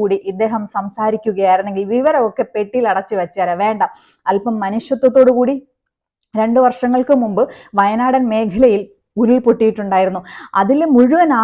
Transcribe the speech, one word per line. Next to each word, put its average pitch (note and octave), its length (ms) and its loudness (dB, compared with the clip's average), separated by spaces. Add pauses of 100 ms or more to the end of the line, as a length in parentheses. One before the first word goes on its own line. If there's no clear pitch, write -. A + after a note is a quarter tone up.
കൂടി G3 160 0 (160)
ഇദ്ദേഹം A3 280 -4 (140)
സംസാരിക്കുകയായിരുന്നെങ്കിൽ, G3 1120 -2 (100)
വിവരമൊക്കെ B3+ 580 0
പെട്ടിയിൽ G#3+ 380 -2
അടച്ചു F#3+ 300 -4
വെച്ചേരെ, F3 420 -4
വേണ്ട, G#3+ 180 -2 (500)
അല്പം G#3+ 240 -2 (100)
മനുഷ്യത്വത്തോടു B3+ 760 2
കൂടി. B3+ 160 0 (840)
രണ്ടു A3+ 260 0
വർഷങ്ങൾക്ക് B3 560 0
മുമ്പ് G#3 200 -2 (380)
വയനാടൻ A#3+ 440 0 (100)
മേഖലയിൽ A3 500 2 (380)
ഉരുൾപൊട്ടിയിട്ടുണ്ടായിരുന്നു. G#3+ 1000 0 (400)
അതിലെ C#4 320 0
മുഴുവൻ C#4+ 380 4 (140)